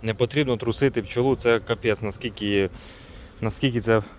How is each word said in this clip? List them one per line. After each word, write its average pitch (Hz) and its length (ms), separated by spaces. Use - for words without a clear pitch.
Не 113 120
потрібно 127 440
трусити 117 440
пчолу, 123 340
це 117 240
капець, 110 420
наскільки, 101 680
наскільки 120 380
це 110 220